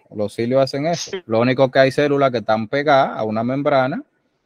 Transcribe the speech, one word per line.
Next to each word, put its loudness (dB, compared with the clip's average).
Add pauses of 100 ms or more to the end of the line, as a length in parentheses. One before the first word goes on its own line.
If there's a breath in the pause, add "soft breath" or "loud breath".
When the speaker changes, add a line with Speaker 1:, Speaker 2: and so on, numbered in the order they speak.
(160)
Speaker 1:
los -6
cilios 0
hacen -4
eso. -4
Speaker 2:
Sí. -10
Speaker 1:
Lo 0
único 2
que 2
hay 4
células 0
que -2
están -2
pegadas 2
a -4
una -4
membrana, -2 (440)